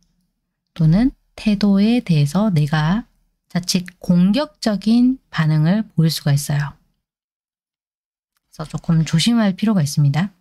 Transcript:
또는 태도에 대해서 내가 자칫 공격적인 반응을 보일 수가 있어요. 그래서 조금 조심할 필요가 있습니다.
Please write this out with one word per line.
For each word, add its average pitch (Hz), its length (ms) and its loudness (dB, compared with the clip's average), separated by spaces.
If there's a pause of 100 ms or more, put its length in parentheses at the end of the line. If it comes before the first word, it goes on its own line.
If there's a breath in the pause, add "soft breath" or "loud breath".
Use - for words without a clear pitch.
(760)
또는 175 380 2 (240)
태도에 208 640 0
대해서 175 500 0
내가 156 560 -2 (420)
자칫 180 380 -6 (140)
공격적인 220 1160 0 (120)
반응을 160 600 0
보일 160 200 0
수가 147 220 -2
있어요. 143 260 -2 (1800)
그래서 - 340 -18
조금 160 360 0
조심할 196 500 0
필요가 202 280 0
있습니다. 147 580 0